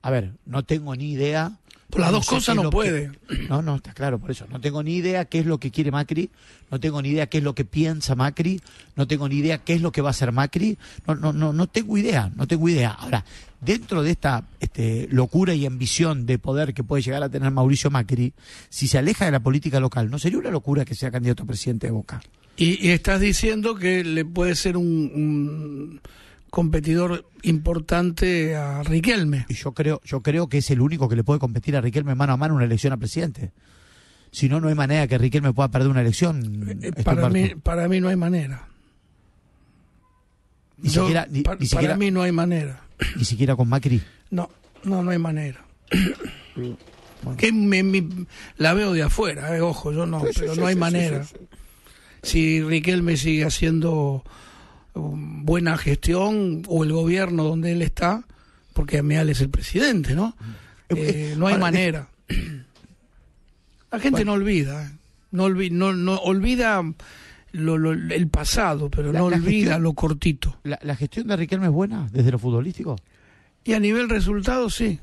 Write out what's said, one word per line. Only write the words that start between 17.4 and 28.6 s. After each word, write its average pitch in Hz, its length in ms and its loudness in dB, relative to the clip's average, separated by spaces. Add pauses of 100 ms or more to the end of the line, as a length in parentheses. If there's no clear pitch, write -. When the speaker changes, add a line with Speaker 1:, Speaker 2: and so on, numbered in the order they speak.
Speaker 1:
Mauricio 135 380 2
Macri, 123 420 0 (380)
si - 180 -4
se 135 100 4
aleja 185 280 2
de 160 40 2
la 135 100 2
política 135 380 0
local, 123 320 0
¿no 143 80 -4
sería 180 200 0
una - 120 -4
locura 143 340 0
que - 120 -8
sea 127 160 -6
candidato 123 320 0
a - 20 -10
presidente 113 400 -4
de 113 60 -2
Boca? 110 280 -6 (360)
Speaker 2:
Y, 170 320 2
y - 20 6
estás 190 300 2
diciendo 214 560 2
que 185 260 2
le 160 220 0
puede 175 320 0
ser 180 200 0
un, 175 80 2 (300)
un 147 840 -4 (500)
competidor 165 760 0 (160)
importante 170 1120 0
a 143 300 -4